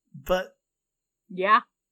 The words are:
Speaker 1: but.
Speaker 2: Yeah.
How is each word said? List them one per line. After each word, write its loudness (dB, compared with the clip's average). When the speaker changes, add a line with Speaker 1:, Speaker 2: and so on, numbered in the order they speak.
Speaker 1:
but. -4
Speaker 2:
Yeah. 2